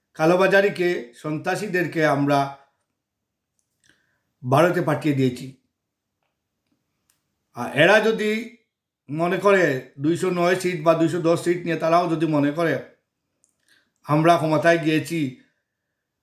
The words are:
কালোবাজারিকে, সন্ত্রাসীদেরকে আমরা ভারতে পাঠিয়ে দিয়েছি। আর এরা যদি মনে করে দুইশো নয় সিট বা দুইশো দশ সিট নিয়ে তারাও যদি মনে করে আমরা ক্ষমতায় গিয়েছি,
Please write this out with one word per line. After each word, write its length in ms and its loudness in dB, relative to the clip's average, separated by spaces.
কালোবাজারিকে, 720 2
সন্ত্রাসীদেরকে 920 -4
আমরা 320 0
ভারতে 400 2
পাঠিয়ে 360 -2
দিয়েছি। 280 -2
আর 120 -8
এরা 180 6
যদি 300 -2
মনে 300 -4
করে 260 2
দুইশো 320 -2
নয় 300 0
সিট 220 -4
বা 120 4
দুইশো 260 0
দশ 240 2
সিট 200 0
নিয়ে 180 -4
তারাও 300 2
যদি 140 -2
মনে 260 0
করে 220 -2
আমরা 300 4
ক্ষমতায় 480 2
গিয়েছি, 340 -2